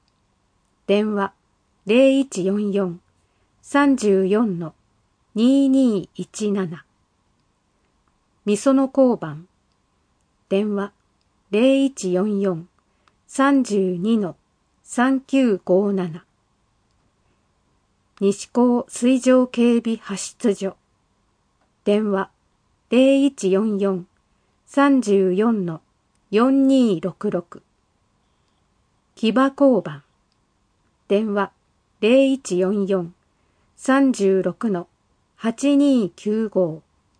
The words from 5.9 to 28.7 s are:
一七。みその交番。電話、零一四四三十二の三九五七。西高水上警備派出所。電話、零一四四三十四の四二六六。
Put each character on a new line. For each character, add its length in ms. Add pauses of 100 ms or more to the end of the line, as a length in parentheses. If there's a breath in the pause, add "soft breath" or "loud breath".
一 360
七。 340 (1600)
み 120
そ 180
の 180
交 240
番。 300 (1000)
電 260
話、 180 (580)
零 340
一 280
四 280
四 280 (600)
三 340
十 340
二 220
の 180 (460)
三 380
九 440
五 280
七。 320 (2000)
西 300
高 380
水 320
上 260
警 340
備 160
派 200
出 360
所。 240 (1080)
電 260
話、 220 (580)
零 340
一 280
四 260
四 280 (600)
三 340
十 320
四 320
の 160 (500)
四 360
二 340
六 300
六。 320 (1600)